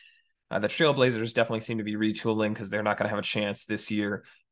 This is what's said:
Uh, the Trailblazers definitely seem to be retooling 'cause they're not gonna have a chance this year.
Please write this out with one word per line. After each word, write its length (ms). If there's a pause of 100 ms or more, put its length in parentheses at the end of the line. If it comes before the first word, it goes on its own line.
(500)
Uh, 100
the 80
Trailblazers 640
definitely 260
seem 180
to 60
be 120
retooling 600
'cause 140
they're 140
not 140
gonna 120
have 100
a 20
chance 440
this 260
year. 340 (260)